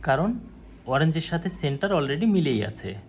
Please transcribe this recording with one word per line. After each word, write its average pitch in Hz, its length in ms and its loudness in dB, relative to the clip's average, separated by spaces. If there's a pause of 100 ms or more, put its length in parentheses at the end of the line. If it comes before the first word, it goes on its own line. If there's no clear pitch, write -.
কারণ 147 220 4 (640)
অরেঞ্জের 156 380 2
সাথে 170 160 -2 (140)
সেন্টার 143 380 0
already 147 360 0
মিলেই 139 340 2
আছে। 101 220 -10 (180)